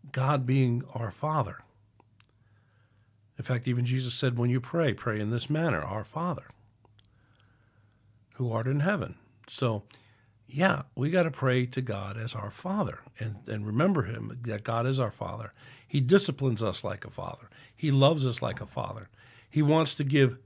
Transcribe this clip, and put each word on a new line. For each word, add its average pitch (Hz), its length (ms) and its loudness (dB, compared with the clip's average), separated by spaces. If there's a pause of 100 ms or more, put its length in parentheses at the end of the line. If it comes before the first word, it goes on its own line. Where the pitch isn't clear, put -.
(120)
God 131 340 0
being 127 380 2 (100)
our 113 180 -4
Father. 151 480 -2 (1800)
In - 60 -8
fact, 120 240 -2
even 123 180 0
Jesus 127 280 -2
said, 123 240 0
"When 120 120 2
you 127 120 2
pray, 156 320 0
pray 107 260 -4
in 107 100 -2
this 117 200 -2
manner, 151 320 0
'Our 98 240 -6
Father, 160 400 -6 (1900)
who 120 180 -2
art 113 140 -2
in 143 120 0
heaven.'" 151 360 -2 (320)
So, 110 360 -2 (640)
yeah, 143 360 2 (120)
we 139 140 0
gotta 170 220 2
pray 127 340 2
to 127 160 -4
God 104 360 -4
as 113 160 -6
our 104 180 -8
Father 185 480 -4 (200)
and, 107 180 -6 (100)
and 107 200 -4
remember 147 360 2
him, 113 400 -8
that 107 200 -6
God 117 220 0
is 135 140 0
our 110 120 0
Father. - 400 -10 (340)
He - 140 0
disciplines 135 640 4
us 101 220 -4
like 101 180 -6
a - 80 -14
father. - 380 -10 (260)
He 151 160 0
loves 139 340 6
us 120 160 -2
like - 200 -4
a 101 40 -8
father. 101 440 -8 (400)
He 151 120 2
wants 156 340 4
to 147 100 -2
give 135 400 4